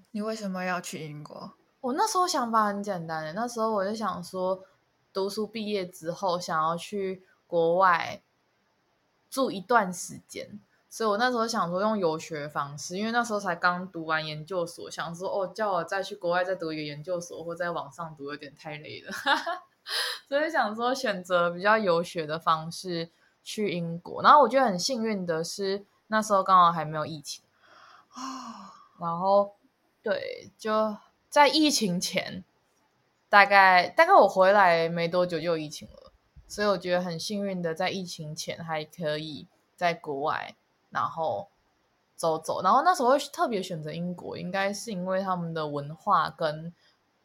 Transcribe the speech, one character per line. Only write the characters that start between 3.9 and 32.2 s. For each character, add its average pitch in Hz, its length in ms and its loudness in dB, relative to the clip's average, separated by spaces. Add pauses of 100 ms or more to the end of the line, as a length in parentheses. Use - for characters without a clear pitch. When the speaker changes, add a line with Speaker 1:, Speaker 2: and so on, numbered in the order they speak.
Speaker 2:
想 185 280 -6
说， 185 400 -4 (520)
读 196 160 -2
书 214 160 -6
毕 214 200 -8
业 196 200 -4
之 170 260 -10
后 180 260 -2
想 170 240 -2
要 165 140 0
去 190 460 -6 (240)
国 170 300 2
外 180 440 2 (1080)
住 262 200 0
一 180 120 -8
段 208 280 2
时 160 380 -10
间， - 320 -14 (300)
所 226 160 -4
以 - 20 2
我 202 80 2
那 247 140 2
时 247 80 -2
候 226 100 0
想 185 220 -2
说 185 100 -2
用 214 160 0
游 160 220 0
学 151 280 -8
方 147 320 -8
式， 180 200 -8
因 214 80 -2
为 226 60 -4
那 240 120 0
时 226 80 -6
候 208 80 -2
才 180 160 -4
刚 180 340 -2
读 165 140 -10
完 156 220 -2
研 151 180 -8
究 175 220 -4
所， 123 240 -14
想 165 240 -8
说， 180 160 -8
哦， 190 240 -2
叫 214 180 -2
我 175 100 0
再 190 200 -4
去 190 120 -8
国 175 160 -4
外 180 140 2
再 185 100 -4
读 170 160 -6
一 156 60 -6
个 156 60 -6
研 147 200 -10
究 180 160 -6
所， 170 240 -12
或 170 120 -8
在 175 160 -4
网 156 200 -8
上 160 240 -14
读 139 160 -12
有 147 60 -10
点 143 180 -16
太 151 220 -12
累 127 240 -14
了。 - 100 -16 (540)
<laughs> - 640 -8
所 294 180 2
以 330 40 -2
想 226 260 0
说 240 180 0
选 202 300 -4
择 175 260 2
比 175 120 -8
较 214 160 6
游 175 240 2
学 170 240 -6
的 156 120 -4
方 165 320 0
式 170 400 -6 (320)
去 208 280 -4
英 170 300 -4
国， - 220 -10
然 208 80 8
后 294 120 10
我 247 40 8
觉 262 140 2
得 262 60 4
很 185 120 0
幸 226 240 -4
运 208 220 -2
的 165 180 -2
是， 196 440 -6 (220)
那 220 120 0
时 214 140 0
候 190 100 4
刚 190 140 6
好 175 120 8
还 165 140 -2
没 156 140 -6
有 151 80 -4
疫 156 160 -10
情。 - 200 -14 (680)
Speaker 1:
哦。 254 80 -18 (800)
Speaker 2:
然 170 180 -4
后， 202 360 4 (480)
对， 190 560 -6
就 214 360 0 (360)
在 294 160 8
疫 302 240 4
情 180 300 0
前， - 420 -6 (840)